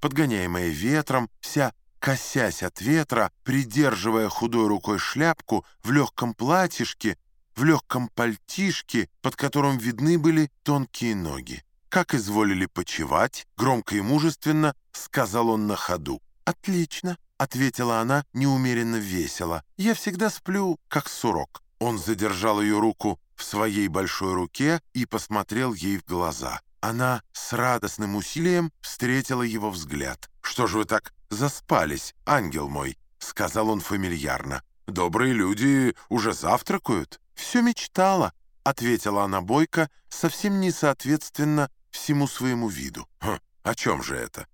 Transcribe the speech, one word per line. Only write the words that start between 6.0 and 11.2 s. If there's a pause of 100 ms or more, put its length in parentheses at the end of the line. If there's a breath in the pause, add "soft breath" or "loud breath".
платьишке, (400)
в
лёгком
пальтишке, (140)
под
которым
видны
были (140)
тонкие
ноги. (240)